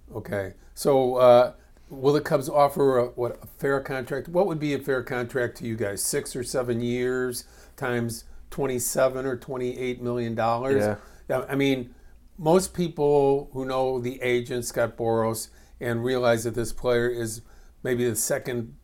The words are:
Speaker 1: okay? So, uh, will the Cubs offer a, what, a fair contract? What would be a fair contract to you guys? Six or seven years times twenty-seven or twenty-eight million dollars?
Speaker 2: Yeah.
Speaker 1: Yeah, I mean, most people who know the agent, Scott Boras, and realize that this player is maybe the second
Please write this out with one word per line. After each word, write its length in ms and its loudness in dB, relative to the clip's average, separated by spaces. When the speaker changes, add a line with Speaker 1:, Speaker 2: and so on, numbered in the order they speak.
Speaker 1:
okay? 400 -6
So, 400 2
uh, 380 8
will 240 2
the 80 2
Cubs 280 -2
offer 500 4
a, 80 2
what, 340 -6
a 60 -18
fair 320 -2
contract? 480 -6
What 200 2
would 120 -4
be 140 -2
a 60 -2
fair 220 -2
contract 560 -4
to 80 -10
you 100 -4
guys? 280 -4
Six 320 -4
or 80 -6
seven 380 -4
years 640 -2
times 480 -4
twenty-seven 760 0
or 120 -4
twenty-eight 640 -6
million 340 -4
dollars? 480 2
Speaker 2:
Yeah. 120 0
Speaker 1:
Yeah, 200 -2
I 60 -4
mean, 400 0
most 360 2
people 800 2
who 120 -6
know 340 0
the 220 -6
agent, 440 0
Scott 320 -2
Boras, 500 0
and 220 -2
realize 400 2
that 120 -4
this 160 -2
player 380 0
is 320 -6
maybe 240 0
the 80 -2
second 680 -4